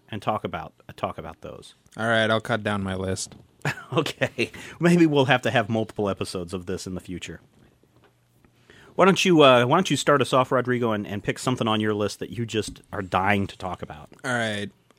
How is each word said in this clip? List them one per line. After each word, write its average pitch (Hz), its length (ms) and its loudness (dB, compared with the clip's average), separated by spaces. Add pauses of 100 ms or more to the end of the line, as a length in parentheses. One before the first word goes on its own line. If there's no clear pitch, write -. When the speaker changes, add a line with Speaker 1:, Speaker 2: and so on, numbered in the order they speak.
(100)
Speaker 1:
and 104 100 -10
talk 110 220 -2
about, 85 300 -10 (160)
uh, - 80 -20
talk 92 200 -6
about 78 260 -16
those. - 340 -18 (200)
Speaker 2:
All 110 120 -4
right, 113 200 2
I'll 110 120 2
cut 107 240 -6
down 104 180 -4
my 95 140 -4
list. 95 400 -6 (280)
Speaker 1:
<laughs> 139 80 -6 (200)
Okay, 135 580 -2 (300)
maybe 175 260 6
we'll 143 200 4
have 127 160 4
to 113 100 0
have 113 160 2
multiple 110 400 -2
episodes 92 440 -6
of 90 140 -8
this 92 220 -6
in 92 80 -8
the 87 40 -8
future. 85 400 -14 (1600)
Why 175 80 4
don't 185 200 4
you, 170 200 6
uh, 123 220 8
why 143 100 2
don't 185 120 0
you 143 80 0
start 143 260 2
us 117 100 -2
off, 127 180 2
Rodrigo, 123 400 0
and, 104 160 -4
and 101 160 -8
pick - 160 -6
something 123 300 -2
on 107 120 0
your 107 140 0
list 104 240 -4
that 73 120 -10
you 117 140 -6
just 107 380 -6 (100)
are 104 80 -8
dying 98 460 2
to - 100 -12
talk 90 260 -10
about? - 280 -16 (140)
Speaker 2:
All 131 80 -4
right. 107 400 -4 (260)